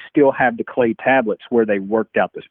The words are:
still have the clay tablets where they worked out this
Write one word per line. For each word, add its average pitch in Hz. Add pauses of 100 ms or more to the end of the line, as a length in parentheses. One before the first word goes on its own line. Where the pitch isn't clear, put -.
still 139
have 123
the 110
clay 117
tablets 127
where 117
they 101
worked 104
out 98
this -